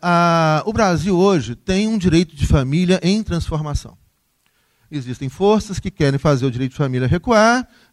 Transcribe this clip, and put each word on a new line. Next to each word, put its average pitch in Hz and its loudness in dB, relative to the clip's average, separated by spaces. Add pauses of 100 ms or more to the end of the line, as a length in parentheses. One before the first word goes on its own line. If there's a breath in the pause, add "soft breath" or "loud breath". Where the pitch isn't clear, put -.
a, 170 2
o 220 -4
Brasil 190 0
hoje 170 2
tem 190 -2
um 220 -2
direito 175 2
de - -2
família 165 2
em 202 0
transformação. 156 -6 (960)
Existem 131 -8
forças 196 0
que - -8
querem 139 0
fazer 139 0
o 135 0
direito 123 -6
de - -10
família 131 -2
recuar. 226 2 (240 soft breath)